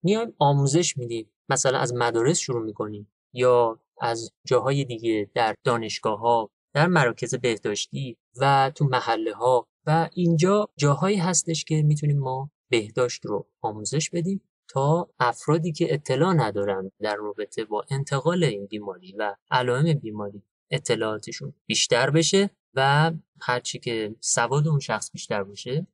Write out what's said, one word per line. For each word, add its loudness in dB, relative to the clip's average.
میایم 0
آموزش 4
می‌دیم، -8
مثلاً 2
از -2
مدارس 2
شروع -4
می‌کنیم -10
یا 4
از -4
جاهای 2
دیگه، -2
در 0
دانشگاه‌ها، 0
در 4
مراکز 0
بهداشتی -4
و 4
تو 0
محله‌ها 0
و 2
اینجا 2
جاهایی 2
هستش -2
که 0
می‌تونیم 2
ما -4
بهداشت -2
رو -4
آموزش -4
بدیم -4
تا 0
افرادی 0
که 0
اطلاع 0
ندارن 0
در -2
رابطه -8
با -4
انتقال -2
این -2
بیماری -12
و -4
علائم 2
بیماری -10
اطلاعاتشون -4
بیشتر 2
بشه 2
و 4
هرچی -4
که -4
سواد 0
اون 2
شخص -4
بیشتر -6
باشه -8